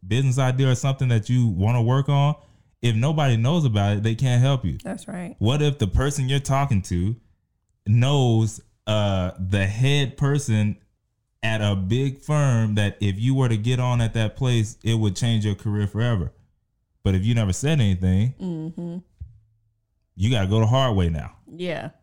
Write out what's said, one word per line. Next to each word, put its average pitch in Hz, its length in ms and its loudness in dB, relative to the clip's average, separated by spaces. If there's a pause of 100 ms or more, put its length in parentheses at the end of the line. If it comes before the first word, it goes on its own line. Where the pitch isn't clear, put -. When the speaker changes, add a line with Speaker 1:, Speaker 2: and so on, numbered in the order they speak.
Speaker 1:
business 127 320 0
idea 131 320 2
or 127 40 2
something 135 340 -2
that 113 200 0
you 123 200 2
wanna 107 340 0
work 127 260 0
on, 143 260 2 (460)
if 117 160 0
nobody 139 400 2
knows 143 300 2
about 104 320 2
it, 104 40 -4
they 113 120 0
can't 123 280 0
help 135 220 0
you. 127 180 -4
Speaker 2:
That's 190 260 -10
right. 180 300 -12
Speaker 1:
What 131 240 0
if 143 160 0
the 110 80 0
person 131 440 -2
you're 139 100 0
talking 135 420 0
to 92 340 -4 (720)
knows, 120 760 2 (260)
uh, 101 520 0
the 95 280 0
head 131 500 0
person 117 600 0 (680)
at 110 180 -2
a 104 160 0
big 127 460 -2
firm 120 540 0
that 101 240 0
if 101 180 0
you 127 160 0
were 131 140 2
to 113 80 0
get 123 240 -2
on 123 200 0
at 113 140 -2
that 110 220 -2
place, 120 460 -2
it 117 120 0
would 107 220 0
change 113 280 0
your 104 100 0
career 104 320 -4
forever? 117 460 -2 (680)
But 98 120 2
if 92 100 0
you 117 100 2
never 107 180 2
said 147 280 0
anything, 95 600 2
Speaker 2:
Mm-hmm. 170 580 -8 (1160)
Speaker 1:
you 98 140 0
gotta 104 160 2
go 107 140 2
the 113 60 4
hard 123 300 2
way 90 120 2
now. 76 240 -6 (200)
Speaker 2:
Yeah. 170 380 -8 (120)